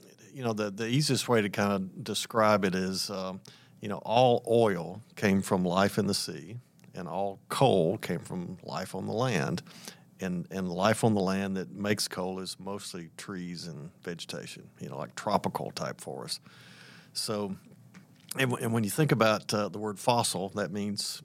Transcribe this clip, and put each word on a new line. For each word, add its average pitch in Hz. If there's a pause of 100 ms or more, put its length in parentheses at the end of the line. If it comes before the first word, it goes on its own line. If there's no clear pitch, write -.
(340)
you 135
know, 113
the, 104
the 107
easiest 135
way 117
to 101
kinda 101 (220)
describe 107
it 90
is, 92
um, 95 (400)
you 113
know, 98
all 120
oil 101 (140)
came 98
from 92
life 95
in 101
the 101
sea, 82 (380)
and 90
all 98 (100)
coal 92
came 85
from 90
life -
on 104
the 107
land. 101 (580)
And, 90
and 92
life 95
on 110
the 98
land 95
that 87
makes 101
coal 92
is 92
mostly 95
trees 87
and 76 (140)
vegetation, - (120)
you -
know, 67
like, 69
tropical -
type -
forests. - (760)
So, 104 (800)
and 131
w-, 123
and 117
when 113
you 101
think 151
about, 110
uh, 104
the 101
word 104
fossil, 98
that 101
means, 101